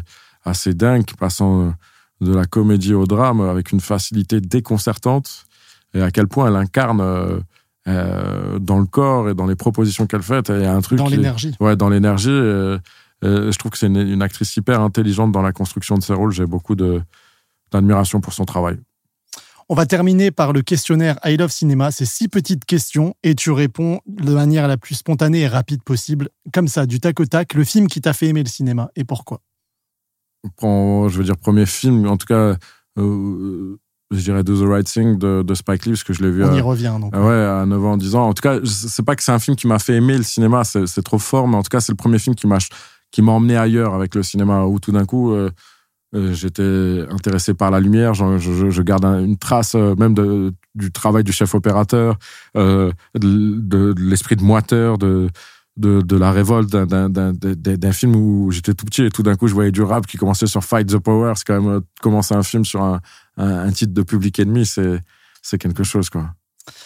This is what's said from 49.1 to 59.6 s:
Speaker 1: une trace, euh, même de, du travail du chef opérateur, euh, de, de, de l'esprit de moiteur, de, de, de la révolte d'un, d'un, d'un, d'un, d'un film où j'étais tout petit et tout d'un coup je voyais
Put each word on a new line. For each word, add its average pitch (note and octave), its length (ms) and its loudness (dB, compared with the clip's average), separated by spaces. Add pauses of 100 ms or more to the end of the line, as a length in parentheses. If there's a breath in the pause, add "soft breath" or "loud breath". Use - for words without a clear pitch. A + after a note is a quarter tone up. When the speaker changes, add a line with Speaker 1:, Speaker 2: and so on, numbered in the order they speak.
Speaker 1:
une G2+ 140 0
trace, A#2 380 0
euh, G#2 200 4
même A2 200 4
de, G2+ 380 0 (200)
du G2 180 -6
travail G#2+ 320 0
du G2 80 0
chef F#2+ 220 0
opérateur, G#2+ 640 0 (400 loud breath)
euh, F#2+ 340 4 (220 soft breath)
de, G#2 460 2
de, G2+ 340 2
de F2+ 80 -2
l'esprit F#2 340 0
de F#2+ 80 2
moiteur, A2 540 2
de, F#2+ 320 0 (480 loud breath)
de, G2+ 240 4
de F#2 160 2
la F#2 160 4
révolte G#2 360 2
d'un, G2 160 2
d'un, F#2+ 240 0
d'un, F#2+ 220 0
d'un, F#2+ 220 -4
d'un F#2+ 400 -2
film B2 240 2
où G2+ 340 2
j'étais F2+ 220 -2
tout G2+ 120 -6
petit A#2 180 0
et A2+ 60 2
tout G#2+ 140 -2
d'un G2+ 120 2
coup A#2 120 2
je G2+ 60 2
voyais G2+ 180 2